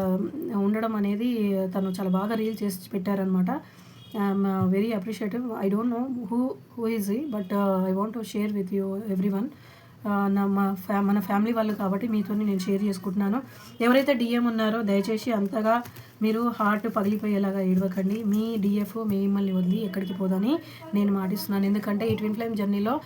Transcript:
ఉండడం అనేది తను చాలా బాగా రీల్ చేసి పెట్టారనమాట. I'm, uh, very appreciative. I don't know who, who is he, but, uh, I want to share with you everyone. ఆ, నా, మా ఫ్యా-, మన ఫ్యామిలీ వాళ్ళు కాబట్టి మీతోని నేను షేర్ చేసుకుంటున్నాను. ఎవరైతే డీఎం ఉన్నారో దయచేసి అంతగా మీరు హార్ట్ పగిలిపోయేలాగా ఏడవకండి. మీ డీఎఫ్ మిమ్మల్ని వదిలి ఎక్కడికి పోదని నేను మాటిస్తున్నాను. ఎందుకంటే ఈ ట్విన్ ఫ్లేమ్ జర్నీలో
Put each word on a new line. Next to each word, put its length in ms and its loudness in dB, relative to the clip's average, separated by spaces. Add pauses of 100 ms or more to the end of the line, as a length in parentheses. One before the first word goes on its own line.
(560)
ఉండడం 400 0
అనేది 580 0 (140)
తను 220 -2
చాలా 200 -2
బాగా 240 2
రీల్ 280 0
చేసి 280 -6
పెట్టారనమాట. 720 0 (720)
I'm, 140 2
uh, 280 2
very 240 0
appreciative. 480 -4 (180)
I 40 2
don't 220 0
know 160 -2 (260)
who, 140 0
who 520 -4
is 60 -2
he, 140 0 (140)
but, 140 -4
uh, 440 2
I 80 0
want 140 -2
to 80 -6
share 380 -2
with 160 -4
you 400 -2
everyone. 320 0 (600)
ఆ, 220 2
నా, 180 2
మా 280 2
ఫ్యా-, 300 0
మన 160 4
ఫ్యామిలీ 320 0
వాళ్ళు 200 0
కాబట్టి 360 0
మీతోని 360 0
నేను 140 2
షేర్ 240 0
చేసుకుంటున్నాను. 600 0 (380)
ఎవరైతే 340 4
డీఎం 300 0
ఉన్నారో 380 0
దయచేసి 500 0
అంతగా 500 2 (400)
మీరు 380 2
హార్ట్ 360 2
పగిలిపోయేలాగా 640 0
ఏడవకండి. 640 0
మీ 360 0
డీఎఫ్ 360 0
మిమ్మల్ని 560 0
వదిలి 320 2
ఎక్కడికి 300 -4
పోదని 440 2 (360)
నేను 180 4
మాటిస్తున్నాను. 520 0
ఎందుకంటే 440 0
ఈ 80 4
ట్విన్ 180 -2
ఫ్లేమ్ 220 -4
జర్నీలో 480 0